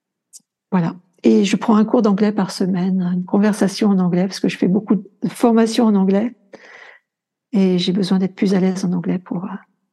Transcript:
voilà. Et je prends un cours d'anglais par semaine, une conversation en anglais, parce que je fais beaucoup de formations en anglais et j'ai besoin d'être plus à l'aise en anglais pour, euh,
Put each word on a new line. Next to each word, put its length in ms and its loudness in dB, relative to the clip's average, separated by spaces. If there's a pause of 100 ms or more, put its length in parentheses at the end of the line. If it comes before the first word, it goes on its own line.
(720)
voilà. 240 0 (280)
Et 220 4
je 120 0
prends 200 2
un 80 4
cours 160 2
d'anglais 320 2
par 180 -4
semaine, 520 -2 (120)
une 120 -4
conversation 640 0
en 80 2
anglais, 240 2
parce 180 -6
que 80 -2
je 80 -4
fais 120 0
beaucoup 260 0
de 100 -2 (240)
formations 560 0
en 100 2
anglais 400 0 (1200)
et 240 2
j'ai 160 -2
besoin 260 0
d'être 160 -2
plus 200 0
à 60 2
l'aise 260 0
en 80 -2
anglais 240 -4
pour, 260 -8
euh, 120 -10 (360)